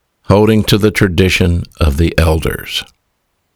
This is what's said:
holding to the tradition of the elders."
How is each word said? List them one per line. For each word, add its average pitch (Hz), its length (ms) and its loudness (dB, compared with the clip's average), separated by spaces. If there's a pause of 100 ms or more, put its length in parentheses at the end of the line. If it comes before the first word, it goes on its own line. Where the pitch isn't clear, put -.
(220)
holding 107 420 2
to 107 140 2
the 101 120 2
tradition 90 760 0 (140)
of 73 200 0
the 82 180 0
elders." - 680 -4 (720)